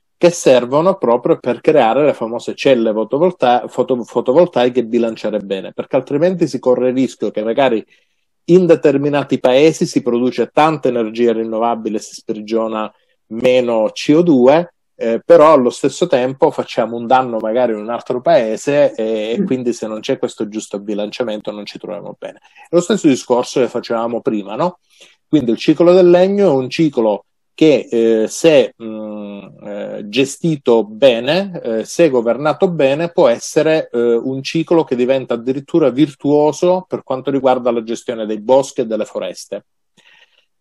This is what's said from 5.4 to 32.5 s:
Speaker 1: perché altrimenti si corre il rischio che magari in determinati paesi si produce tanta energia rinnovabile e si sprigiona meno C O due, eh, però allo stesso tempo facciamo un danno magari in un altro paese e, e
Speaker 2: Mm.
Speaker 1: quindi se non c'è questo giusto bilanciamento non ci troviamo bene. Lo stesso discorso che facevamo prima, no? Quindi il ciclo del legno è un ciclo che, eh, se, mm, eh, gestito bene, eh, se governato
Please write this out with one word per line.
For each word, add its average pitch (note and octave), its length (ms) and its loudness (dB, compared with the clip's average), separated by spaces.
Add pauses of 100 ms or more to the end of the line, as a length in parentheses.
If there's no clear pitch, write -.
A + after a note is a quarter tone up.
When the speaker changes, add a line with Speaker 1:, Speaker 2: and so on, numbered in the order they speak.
Speaker 1:
perché - 220 -6
altrimenti D#3 540 0
si B2 100 -6
corre B2 300 2
il B2+ 60 0
rischio A#2+ 360 -4
che G#2+ 140 -6
magari A2+ 400 0 (600)
in F3+ 200 4
determinati C#3+ 720 2
paesi D3+ 480 2
si C#3 160 -2
produce A#2+ 500 -2
tanta D3+ 360 0
energia A#2 440 0
rinnovabile A2+ 680 -4
e - 20 -8
si - 140 -16
sprigiona A2 760 -6 (340)
meno A#2 680 0
C - 240 -2
O E3+ 60 6
due, D3+ 500 4 (240)
eh, A2+ 280 -2
però D#3+ 280 8
allo B2+ 180 4
stesso - 380 -2
tempo C3+ 420 0
facciamo A#2 460 -4
un A#2 100 -8
danno B2+ 320 0
magari A2+ 340 0
in G#2+ 60 -6
un G#2+ 120 -8
altro A#2+ 300 -6
paese C#3+ 760 0
e, A2 380 -4
e A#2+ 60 -2
Speaker 2:
Mm. F#3+ 60 -2
Speaker 1:
quindi B2+ 260 -2
se A2+ 140 -10
non A2 140 -10
c'è C3 180 -4
questo A#2 300 -6
giusto G#2 320 -10
bilanciamento G#2 720 -8
non G#2 120 -14
ci - 140 -16
troviamo G2 400 -14
bene. - 220 -16 (300)
Lo F3 100 2
stesso F#3 260 -2
discorso B2+ 540 0
che A#2 80 0
facevamo A#2 520 -6
prima, G#2 360 -6
no? F3 220 -4 (500)
Quindi C3 240 0
il G#2+ 60 -2
ciclo E3+ 340 0
del F3+ 180 6
legno F#3+ 380 4
è - 20 4
un C3 200 -2
ciclo A#2+ 560 -2 (280)
che, D3 360 4
eh, A2+ 380 2
se, C#3 540 2
mm, G#2 580 -12 (260)
eh, G#2 420 -12
gestito B2 760 0
bene, C3 800 0
eh, A2+ 220 -4
se E3+ 240 2
governato C3 640 0